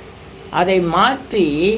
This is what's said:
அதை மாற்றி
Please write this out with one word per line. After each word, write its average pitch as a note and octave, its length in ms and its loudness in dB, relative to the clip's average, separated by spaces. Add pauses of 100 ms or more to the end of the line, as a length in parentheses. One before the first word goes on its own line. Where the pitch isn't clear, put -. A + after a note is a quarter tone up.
(520)
அதை F3+ 300 2
மாற்றி G3 640 0 (320)